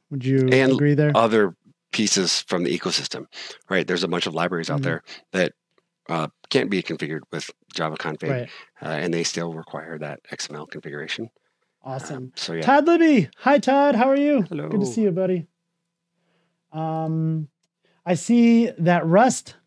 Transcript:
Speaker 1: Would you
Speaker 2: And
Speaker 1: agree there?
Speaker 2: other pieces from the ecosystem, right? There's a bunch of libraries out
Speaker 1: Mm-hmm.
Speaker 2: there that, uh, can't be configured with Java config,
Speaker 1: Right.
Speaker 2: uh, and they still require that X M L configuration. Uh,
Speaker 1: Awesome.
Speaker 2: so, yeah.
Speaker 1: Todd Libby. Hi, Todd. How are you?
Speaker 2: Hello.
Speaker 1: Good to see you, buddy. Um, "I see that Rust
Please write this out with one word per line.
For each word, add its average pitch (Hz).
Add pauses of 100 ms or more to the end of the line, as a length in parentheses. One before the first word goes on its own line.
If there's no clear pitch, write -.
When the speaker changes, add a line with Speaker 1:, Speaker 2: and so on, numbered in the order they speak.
(100)
Speaker 1:
Would 135
you 131
Speaker 2:
And 131
Speaker 1:
agree 147
there? 151
Speaker 2:
other 107 (380)
pieces 98
from 90
the 85
ecosystem, - (440)
right? 87
There's 87
a 92
bunch 87
of 82
libraries 85
out 73
Speaker 1:
Mm-hmm. -
Speaker 2:
there 82 (300)
that, 92 (560)
uh, - (240)
can't 135
be 95
configured 78 (100)
with - (220)
Java 78
config, 78
Speaker 1:
Right. 67 (320)
Speaker 2:
uh, 76
and 80
they 85
still 85
require 82
that 73 (100)
X -
M 73
L 76
configuration. 76 (540)
Uh, 135
Speaker 1:
Awesome. 131
Speaker 2:
so, -
yeah. 165
Speaker 1:
Todd 285
Libby. 311 (100)
Hi, 285
Todd. 277
How 240
are 269
you? 285
Speaker 2:
Hello. 156
Speaker 1:
Good 208
to 202
see 220
you, 196
buddy. 180 (1300)
Um, 160 (560)
"I 180
see 233
that 170
Rust 226 (120)